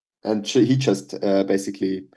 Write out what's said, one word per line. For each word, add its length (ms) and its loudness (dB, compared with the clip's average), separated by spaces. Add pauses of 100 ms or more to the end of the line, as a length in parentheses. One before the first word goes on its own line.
(240)
and 220 -2
ch-, 80 -8
he 220 4
just, 380 -2 (100)
uh, 200 2
basically 600 -2 (120)